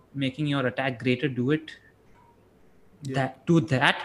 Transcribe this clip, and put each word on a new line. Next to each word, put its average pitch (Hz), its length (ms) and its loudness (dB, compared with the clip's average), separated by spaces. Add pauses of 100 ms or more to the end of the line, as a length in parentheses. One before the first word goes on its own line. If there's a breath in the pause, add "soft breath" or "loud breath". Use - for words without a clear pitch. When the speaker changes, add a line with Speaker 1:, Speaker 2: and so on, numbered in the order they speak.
(140)
Speaker 1:
making 139 340 -4
your 139 200 0
attack 131 320 -4
greater, 123 280 0
do 123 240 -2
it. 156 200 -2 (1300)
Speaker 2:
Yeah. 131 120 -8
Speaker 1:
That, 131 320 -4
do 165 140 6
that 143 440 2